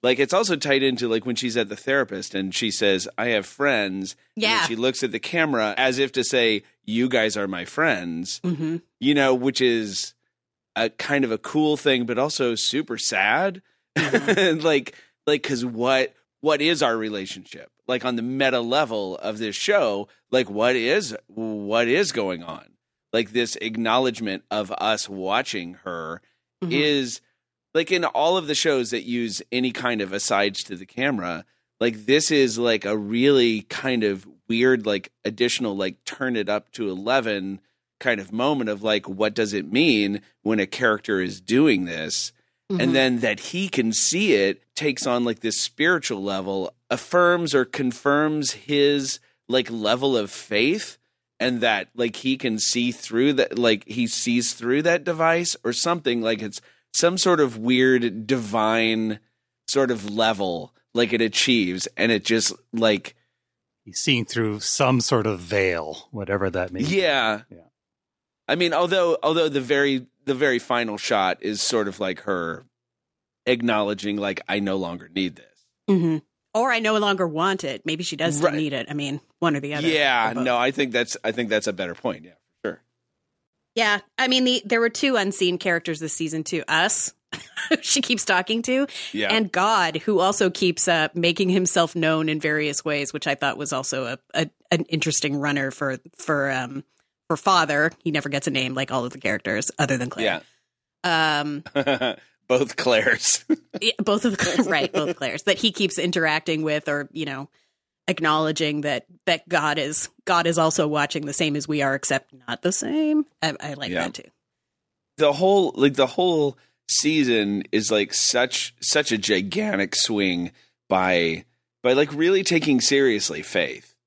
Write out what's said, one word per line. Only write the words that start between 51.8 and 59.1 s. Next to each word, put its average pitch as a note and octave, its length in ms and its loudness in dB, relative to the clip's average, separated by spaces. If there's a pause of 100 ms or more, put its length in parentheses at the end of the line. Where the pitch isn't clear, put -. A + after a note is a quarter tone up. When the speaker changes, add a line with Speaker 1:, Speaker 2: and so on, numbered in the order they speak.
Speaker 1:
like, A#2 220 -2
he C3 200 -2
can A2+ 220 -4
see A#2+ 320 0
through B2 440 0
that, B2+ 240 0
like, A2+ 280 2
he A#2 200 -2
sees A#2+ 480 -2
through B2+ 280 0
that E3+ 220 2
device E3 580 0
or - 100 -2
something, D3 500 0
like, A2 200 0
it's G#2 180 -10 (320)
some F3 260 2
sort F3+ 220 4
of B2+ 180 2
weird A#2+ 680 2
divine A2 920 0 (480)